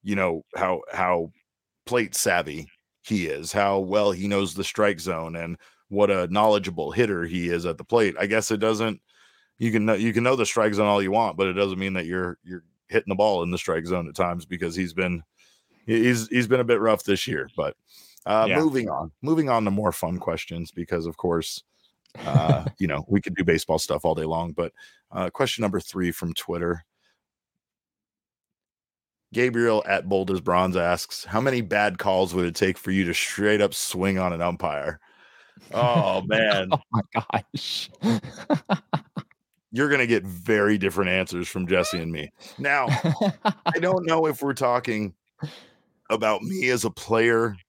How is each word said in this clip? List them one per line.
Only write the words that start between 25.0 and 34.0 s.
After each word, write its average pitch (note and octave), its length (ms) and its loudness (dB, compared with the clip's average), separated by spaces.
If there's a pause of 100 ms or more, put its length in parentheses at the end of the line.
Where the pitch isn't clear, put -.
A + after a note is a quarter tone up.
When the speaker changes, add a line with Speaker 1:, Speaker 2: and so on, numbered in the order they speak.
Speaker 1:
uh, F#2 180 -4
question A#2+ 320 -2
number F#2+ 180 -2
three F2+ 320 -4
from E2 220 -8
Twitter. E2+ 500 -4 (2500)
Gabriel A#2 540 2
at F#2 220 0
Bold F#2+ 220 0
as F#2 100 0
Bronze F#2 360 2
asks, F2 480 -2
"How G#2+ 160 0
many B2+ 200 0
bad G#2 380 0
calls F#2+ 360 0
would F2+ 120 2
it E2+ 80 -4
take F#2+ 240 0
for - 140 -6
you F#2+ 120 2
to E2+ 100 -2
straight G#2 460 0
up G2+ 140 2
swing F#2+ 440 -2